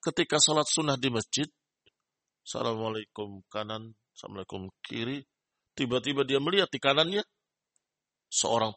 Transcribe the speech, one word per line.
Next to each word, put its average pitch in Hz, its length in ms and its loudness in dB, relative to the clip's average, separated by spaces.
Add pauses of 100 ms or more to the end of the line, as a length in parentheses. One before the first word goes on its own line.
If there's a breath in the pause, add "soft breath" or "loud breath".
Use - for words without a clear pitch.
ketika 156 380 0
salat 151 320 4
sunnah 151 260 2
di 131 140 0
masjid, 120 400 -2 (960)
"Assalamualaikum 110 1040 -6
kanan, 110 400 -8 (240)
Assalamualaikum 95 560 -10 (140)
kiri," 123 400 -6 (500)
tiba-tiba 135 480 0
dia 135 160 2
melihat 175 320 2
di 135 80 -6
kanannya 160 460 4 (1040)
seorang 110 460 2